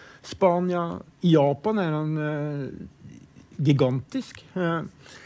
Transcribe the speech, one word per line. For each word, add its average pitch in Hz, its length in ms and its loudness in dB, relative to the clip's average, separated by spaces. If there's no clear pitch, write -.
Spania. 175 720 0
I 175 140 4
Japan 143 420 2
er 160 160 0
han, 156 220 -2
eh, 147 500 -4
gigantisk. 135 800 0
Eh, 165 240 -2